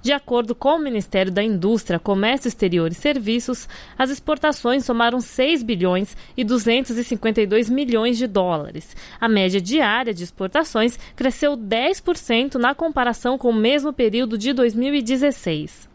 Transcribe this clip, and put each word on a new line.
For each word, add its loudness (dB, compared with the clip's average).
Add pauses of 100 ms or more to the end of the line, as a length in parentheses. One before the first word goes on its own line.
De 0
acordo 0
com 0
o 2
Ministério 0
da 0
Indústria, 0
Comércio 0
Exterior 0
e -6
Serviços, -2 (280)
as 0
exportações 0
somaram 2
seis 0
bilhões 0 (200)
e -2
duzentos 0
e -2
cinquenta 0
e 2
dois 2
milhões 2
de 0
dólares. -2 (240)
A 0
média 4
diária 0
de -8
exportações 0 (160)
cresceu 0
dez -2
por -2
cento 0
na 2
comparação -2
com 0
o 2
mesmo 2
período 0
de -2
dois 2
mil 0
e 2
dezesseis. -2